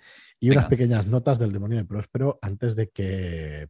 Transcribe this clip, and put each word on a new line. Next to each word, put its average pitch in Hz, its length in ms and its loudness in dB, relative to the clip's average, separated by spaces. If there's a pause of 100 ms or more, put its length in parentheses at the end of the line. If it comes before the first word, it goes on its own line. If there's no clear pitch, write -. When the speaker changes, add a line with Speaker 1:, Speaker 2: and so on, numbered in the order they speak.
(400)
Speaker 1:
Y 120 120 4
unas 139 120 6
Speaker 2:
Venga. - 60 -2
Speaker 1:
pequeñas 120 380 2
notas 123 300 2
del 110 140 0
Demonio 101 280 -2
de 98 60 -4
Próspero 127 560 -4
antes 104 360 -2
de 107 140 -2
que, 85 800 -6